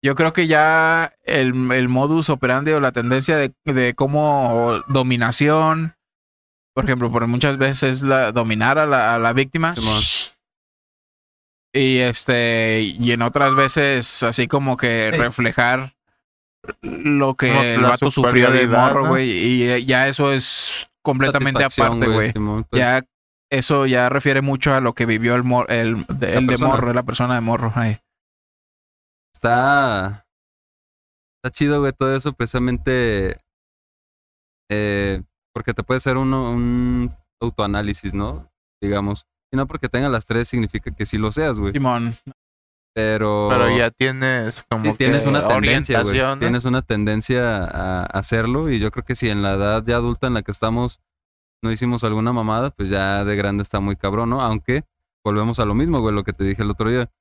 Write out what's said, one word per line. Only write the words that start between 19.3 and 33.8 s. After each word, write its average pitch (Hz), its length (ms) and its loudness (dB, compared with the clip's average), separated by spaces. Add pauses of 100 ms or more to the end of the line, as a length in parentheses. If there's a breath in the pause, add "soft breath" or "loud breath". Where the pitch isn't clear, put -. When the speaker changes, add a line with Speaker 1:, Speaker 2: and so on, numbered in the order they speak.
Speaker 1:
y 123 540 2
ya 131 240 2
eso 139 240 0
es - 560 -2 (140)
completamente 135 600 0
Speaker 2:
Satisfacción, 123 240 2 (120)
Speaker 1:
aparte, 123 80 2
Speaker 2:
güey, 107 100 2
Speaker 1:
güey. 107 160 0
Speaker 2:
Simón, 107 320 -2
pues. 127 160 0
Speaker 1:
Ya 127 240 2 (460)
eso 139 360 2
ya 123 220 2
refiere 135 340 2
mucho 139 320 0
a 131 60 2
lo 120 140 0
que 120 120 0
vivió 113 300 2
el 123 80 0
mor-, 123 260 0
el, 113 360 0
de, 131 260 -2
Speaker 2:
La 120 80 2
Speaker 1:
el 127 60 2
de 123 60 2
Speaker 2:
persona. 127 160 2
Speaker 1:
morro, 120 240 0
la 123 120 0
persona 123 320 -2
de 120 40 0
morro, 113 360 -2
ahí. 113 220 0 (1400)
Speaker 2:
Está, 120 920 0 (1120)
está - 180 -8
chido, 147 260 2
güey, 139 120 0
todo 135 240 0
eso 135 160 -4
precisamente, 120 1040 -2 (1300)